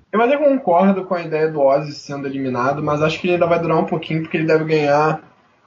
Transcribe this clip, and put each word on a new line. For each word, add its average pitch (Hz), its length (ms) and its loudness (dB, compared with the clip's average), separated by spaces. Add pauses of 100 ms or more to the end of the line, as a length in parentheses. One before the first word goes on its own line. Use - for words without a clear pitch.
(100)
Eu 208 100 0
até 254 160 2
concordo 196 680 2
com 185 100 -4
a 170 80 -4
ideia 156 260 -2
do 156 120 -4
Ozzy 143 320 2
sendo 139 340 -10
eliminado, 135 560 -4
mas 147 180 -2
acho 160 200 -2
que 185 80 -4
ele 175 60 2
ainda 170 120 2
vai 170 140 2
durar 160 180 0
um 185 80 0
pouquinho, 160 360 -4
porque 160 140 -6
ele 160 100 -2
deve 160 180 2
ganhar 151 580 0 (440)